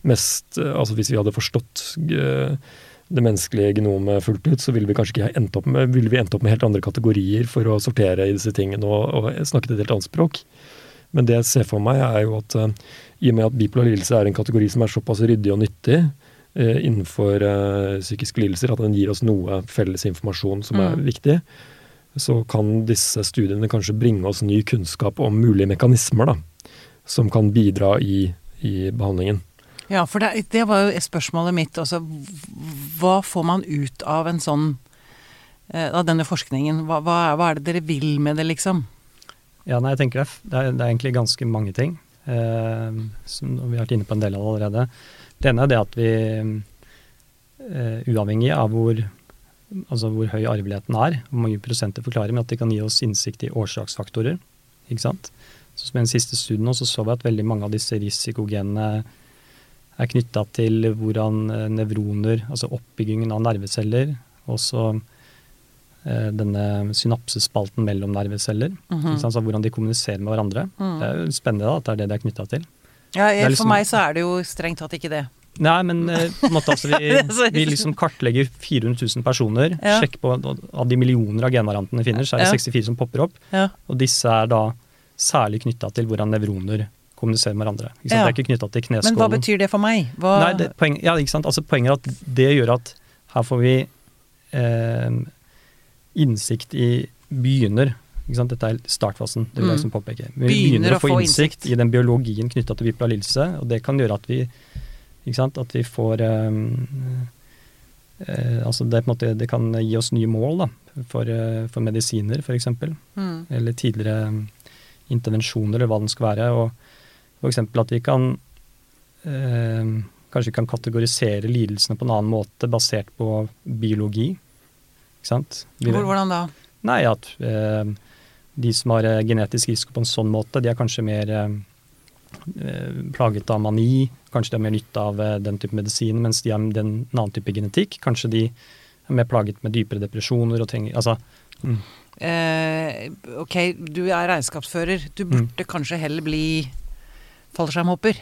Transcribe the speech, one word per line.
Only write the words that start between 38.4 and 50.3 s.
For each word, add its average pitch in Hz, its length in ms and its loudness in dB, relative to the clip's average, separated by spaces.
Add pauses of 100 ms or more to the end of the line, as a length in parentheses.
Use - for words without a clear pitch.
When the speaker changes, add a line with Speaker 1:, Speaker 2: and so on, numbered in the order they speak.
Speaker 2:
liksom? 165 380 0 (800)
Speaker 3:
Ja, 123 160 0
nei, 135 160 0
jeg - 20 -6
tenker 131 140 0
det 135 140 -2
er - 20 -16
f-, - 180 -20
det 131 120 -4
er, 131 140 0
det 123 100 -2
er 120 120 2
egentlig 123 200 -2
ganske 120 320 0
mange 110 260 -2
ting, 156 260 -2 (280)
eh, 113 640 -2 (320)
som 127 460 -6
vi 120 80 -2
har 113 80 -2
vært 123 100 -2
inne 104 80 0
på - 80 -6
en 107 80 0
del 101 140 -2
av 98 80 -4
allerede. 107 460 -2 (520)
Det 139 80 2
ene 120 140 2
er 139 40 4
det 127 120 4
at 104 180 -2
vi, 110 680 0 (960)
eh, 120 500 -6
uavhengig 110 440 2
av 113 180 2
hvor, 113 280 2 (920)
altså 113 220 -2
hvor 110 200 0